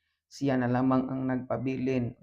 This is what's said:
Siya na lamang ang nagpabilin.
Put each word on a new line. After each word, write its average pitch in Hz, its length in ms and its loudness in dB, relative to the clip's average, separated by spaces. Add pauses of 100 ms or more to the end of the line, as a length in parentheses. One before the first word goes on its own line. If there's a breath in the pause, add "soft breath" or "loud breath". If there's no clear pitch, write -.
(320)
Siya 135 240 0
na 123 140 2
lamang 131 420 2
ang 131 160 -4
nagpabilin. 127 960 -2